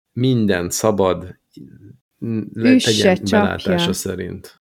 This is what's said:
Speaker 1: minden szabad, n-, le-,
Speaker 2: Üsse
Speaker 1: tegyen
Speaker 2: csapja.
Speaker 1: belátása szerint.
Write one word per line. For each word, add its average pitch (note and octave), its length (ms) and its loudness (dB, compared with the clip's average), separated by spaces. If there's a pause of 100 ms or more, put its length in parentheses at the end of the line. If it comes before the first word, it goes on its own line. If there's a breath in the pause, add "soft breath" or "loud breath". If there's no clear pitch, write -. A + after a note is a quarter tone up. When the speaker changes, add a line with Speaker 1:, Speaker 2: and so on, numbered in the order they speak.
(120)
Speaker 1:
minden G#2+ 580 0
szabad, F#2 680 0 (840)
n-, A2+ 200 -4 (140)
le-, A2+ 220 0
Speaker 2:
Üsse B3 160 4
Speaker 1:
tegyen C#3+ 260 4
Speaker 2:
csapja. G3+ 240 0
Speaker 1:
belátása F#3 520 0
szerint. F#2 720 -8